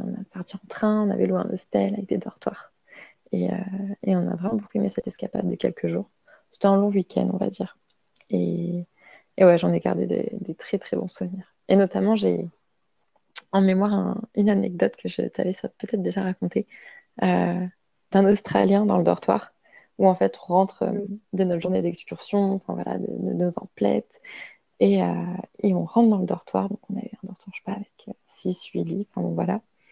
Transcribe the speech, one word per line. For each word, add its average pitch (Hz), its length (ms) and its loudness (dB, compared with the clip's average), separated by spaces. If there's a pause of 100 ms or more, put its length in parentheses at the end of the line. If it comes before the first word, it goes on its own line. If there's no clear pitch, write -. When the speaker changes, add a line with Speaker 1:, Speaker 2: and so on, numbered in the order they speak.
Speaker 1:
on 185 180 -8
est - 120 -14
parti 185 220 -12
en - 120 -14
train, 214 400 0
on - 20 2
avait 190 180 0
loué 185 120 0
un - 100 -4
hostel 196 440 -2
avec 202 140 -6
des - 100 0
dortoirs. - 540 -8 (600)
Et, 180 200 0
euh, 185 40 -2 (480)
et 196 120 2
on 175 140 0
a 180 60 -2
vraiment 190 200 -4
beaucoup 208 220 -4
aimé 202 160 0
cette - 140 -6
escapade 196 420 -4
de 175 60 -2
quelques - 320 -2
jours. 175 220 -4 (420)
C'était - 160 0
un 196 100 6
long 202 120 4
week-end, 185 440 0
on 185 40 -2
va 196 120 0
dire. - 280 -8 (520)
Et, 175 560 -2 (520)
et 190 80 8
ouais, 175 120 10
j'en 175 160 2
ai 170 60 2
gardé - 280 -2
des, - 220 -2 (120)
des - 140 -8
très, - 220 -6
très - 200 -6
bons 185 100 -4
souvenirs. 185 460 -10 (140)
Et 190 80 6
notamment, 196 400 4
j'ai 175 320 0 (1040)
en 196 100 4
mémoire 190 320 4
un, 190 280 -2 (140)
une 208 140 4
anecdote 196 460 2
que - 140 -8
je - 140 -4
t'avais - 300 -2
ça, - 160 -8
peut-être - 320 -6
déjà 180 220 -2
racontée, 185 440 -4 (560)
euh, 180 420 2 (460)
d'un 196 200 6
Australien 202 540 4
dans 196 120 2
le 175 60 2
dortoir, 180 500 0 (440)
où 196 100 6
en 185 80 6
fait, 196 280 0
on 175 100 -4
rentre, 190 300 2
euh, 185 80 0
Speaker 2:
Mm. 202 280 -6 (140)
Speaker 1:
de 190 120 0
notre 175 160 0
journée 185 200 0
d'excursion, 185 720 -2
enfin, 185 180 -6
voilà, 180 240 -6
de, 190 100 -6
de 185 260 -4
nos 175 260 -2
emplettes. - 640 -2 (580)
Et, 196 240 4
euh, 175 100 0 (460)
et 196 140 2
on 170 120 0
rentre 233 240 4
dans 208 80 4
le 180 80 0
dortoir. 190 440 -2
Donc, 202 100 -8 (100)
on 196 80 -6
avait - 140 -10 (120)
un 190 40 -12
dortoir, 190 260 -18
je - 60 -12
sais - 60 -18
pas, 196 80 -6
avec, - 360 -14
euh, 196 40 -14 (140)
six, - 460 -8
huit 175 100 -4
lits. 170 280 -6
Enfin, 175 160 -6
bon, 170 60 -4
voilà. 175 280 -2 (300)